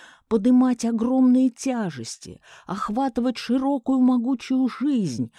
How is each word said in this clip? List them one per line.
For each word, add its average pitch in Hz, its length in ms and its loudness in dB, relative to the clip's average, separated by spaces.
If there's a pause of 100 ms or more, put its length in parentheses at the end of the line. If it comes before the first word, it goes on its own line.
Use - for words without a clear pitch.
(280)
подымать 247 560 2
огромные 254 640 2
тяжести, 190 920 -8 (240)
охватывать 240 720 -4
широкую 269 640 -2
могучую 254 640 0
жизнь, 220 720 -2